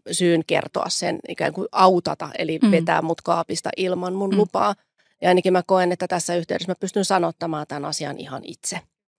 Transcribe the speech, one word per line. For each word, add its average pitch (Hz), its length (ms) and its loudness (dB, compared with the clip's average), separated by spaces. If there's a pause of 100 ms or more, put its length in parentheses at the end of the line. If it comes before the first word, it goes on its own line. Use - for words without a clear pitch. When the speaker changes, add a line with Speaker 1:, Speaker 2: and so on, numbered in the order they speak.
(100)
Speaker 1:
syyn 170 360 2
kertoa - 420 -2
sen, - 300 -4 (100)
ikään 156 240 -4
kuin 185 200 -6
autata, 175 680 4
eli 160 240 -4
Speaker 2:
Mm. 208 80 6
Speaker 1:
vetää 165 320 4
mut 165 180 -2
kaapista 170 560 -2
ilman 180 380 -4
mun 196 160 -2
Speaker 2:
Mm. 196 60 0
Speaker 1:
lupaa. 202 380 2 (480)
Ja 175 60 2
ainakin 180 240 4
mä 180 140 4
koen, 180 260 4
että 180 160 -4
tässä 175 280 -2
yhteydessä 175 340 -4
mä 180 100 -2
pystyn 196 240 -2
sanottamaan 165 640 0
tämän 143 160 -8
asian 147 340 -6
ihan - 260 -12
itse. - 360 -10 (380)